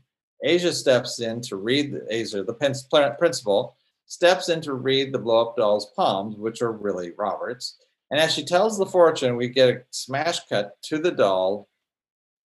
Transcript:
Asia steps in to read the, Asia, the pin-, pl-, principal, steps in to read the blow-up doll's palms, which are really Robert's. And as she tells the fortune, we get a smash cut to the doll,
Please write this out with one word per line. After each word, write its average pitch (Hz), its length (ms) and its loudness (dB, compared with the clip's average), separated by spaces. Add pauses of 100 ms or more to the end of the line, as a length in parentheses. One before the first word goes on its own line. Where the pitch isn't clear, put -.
(440)
Asia 170 280 2
steps 127 480 2
in 117 220 -6
to 113 140 -10
read 127 360 0
the, 80 180 -10
Asia, 104 340 -4
the 117 100 -6
pin-, 139 220 -2 (140)
pl-, 143 280 4
principal, 110 580 0 (300)
steps 180 440 2
in 160 120 -2
to 151 120 -6
read 135 380 -2
the 127 80 -4
blow-up 113 380 2
doll's 107 380 2
palms, 107 400 0
which 113 260 -6
are 117 100 -2
really 95 460 -6
Robert's. 101 600 -6 (320)
And 139 100 0
as 160 140 2
she 143 120 -6
tells 196 320 2
the 190 80 0
fortune, 160 500 4
we 123 140 -2
get 127 200 6
a - 220 -2
smash 147 560 -4
cut 104 360 -4
to 156 140 -4
the 165 140 0
doll, 98 560 2 (840)